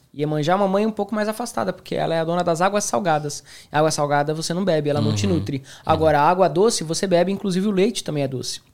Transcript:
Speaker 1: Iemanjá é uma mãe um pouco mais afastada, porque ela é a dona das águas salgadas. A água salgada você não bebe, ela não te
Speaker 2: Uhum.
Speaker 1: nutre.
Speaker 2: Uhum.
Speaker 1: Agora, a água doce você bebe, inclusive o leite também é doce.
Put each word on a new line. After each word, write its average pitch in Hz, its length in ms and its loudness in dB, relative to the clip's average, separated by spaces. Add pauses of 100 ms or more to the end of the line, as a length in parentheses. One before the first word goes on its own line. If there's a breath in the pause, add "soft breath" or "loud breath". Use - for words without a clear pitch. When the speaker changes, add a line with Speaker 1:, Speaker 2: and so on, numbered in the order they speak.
(120)
Speaker 1:
Iemanjá 151 420 0
é - 20 2
uma 202 100 2
mãe 196 180 2
um 220 60 0
pouco 208 240 -4
mais 214 140 -2
afastada, 220 440 -4
porque - 220 -10
ela 156 180 -2
é 165 60 0
a 165 60 0
dona 175 180 -2
das 170 180 0
águas 196 220 2
salgadas. 151 640 -2 (260 loud breath)
A 147 80 0
água 156 140 4
salgada 147 420 0
você 160 180 -6
não 180 120 -2
bebe, 156 260 0
ela 143 100 0
não 110 140 2
te 104 140 0
Speaker 2:
Uhum. 180 60 2
Speaker 1:
nutre. 131 240 -2
Speaker 2:
Uhum. 135 60 -12 (220 loud breath)
Speaker 1:
Agora, 156 340 4
a 151 80 6
água 180 200 4
doce 190 340 2
você 165 240 -4
bebe, 180 240 2
inclusive 196 380 -2
o - 20 0
leite 196 320 0
também 147 220 -2
é 135 40 -2
doce. 127 320 -8 (140)